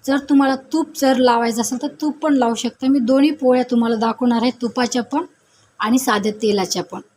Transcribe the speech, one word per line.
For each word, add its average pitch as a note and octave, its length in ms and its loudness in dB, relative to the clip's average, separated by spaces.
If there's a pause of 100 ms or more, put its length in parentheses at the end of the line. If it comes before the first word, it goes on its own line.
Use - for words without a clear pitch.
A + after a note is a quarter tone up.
जर C#4 140 0 (100)
तुम्हाला C#4 280 4 (160)
तूप D#4+ 260 -2
जर C4 180 2
लावायचं A#3 440 2
असेल A#3+ 220 -4
तर D4 60 -6 (120)
तूप D4+ 220 -4
पण D4 140 2
लावू A#3 180 0
शकता. A#3+ 340 -4
मी C#4 120 2
दोन्ही C4+ 320 4
पोळ्या B3+ 380 2
तुम्हाला A#3 260 0
दाखवणार A3+ 460 0
आहे, B3 80 2 (120)
तुपाच्या A#3+ 400 -2
पण D#4 220 -4 (560)
आणि A3+ 180 0
साध्या G#3+ 340 -2 (100)
तेलाच्या F#3+ 420 -2
पण. G3 160 -14 (160)